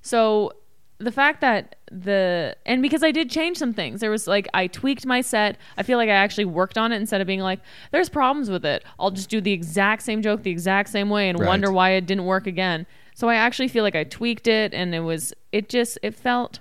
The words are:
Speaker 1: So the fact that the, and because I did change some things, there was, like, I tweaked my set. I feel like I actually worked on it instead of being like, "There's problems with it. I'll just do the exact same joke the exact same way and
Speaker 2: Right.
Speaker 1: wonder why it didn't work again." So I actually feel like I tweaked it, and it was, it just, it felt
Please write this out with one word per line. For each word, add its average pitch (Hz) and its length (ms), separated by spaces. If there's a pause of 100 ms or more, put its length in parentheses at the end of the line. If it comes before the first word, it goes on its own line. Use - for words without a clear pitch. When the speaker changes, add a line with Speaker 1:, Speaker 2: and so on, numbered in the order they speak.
Speaker 1:
So 220 520 (460)
the 226 120
fact 285 300
that 240 340 (160)
the, 180 640 (100)
and 254 160
because 285 220
I 311 80
did 285 200
change 330 260
some 247 160
things, 175 280
there 214 100
was, 214 160
like, 202 260
I 185 140
tweaked 269 380
my 254 160
set. 214 360 (200)
I - 60
feel 247 140
like 226 120
I 208 40
actually 202 320
worked 180 320
on 226 140
it 226 60
instead 202 240
of 185 60
being 190 140
like, 190 180 (320)
"There's 339 180
problems 277 420
with 180 140
it. 143 180 (160)
I'll 190 120
just 190 180
do 220 120
the 196 100
exact 196 520
same 220 180
joke 208 220
the 190 80
exact 190 380
same 202 200
way 208 200
and 180 100
Speaker 2:
Right. 170 80
Speaker 1:
wonder 196 240
why 185 200
it 190 140
didn't 190 200
work 190 220
again." 180 380 (280)
So 233 160
I 233 60
actually 240 320
feel 233 160
like 196 120
I 156 100
tweaked 233 420
it, 220 260
and 175 220
it 165 60
was, 165 320 (180)
it 208 180
just, 233 320
it 214 140
felt 247 460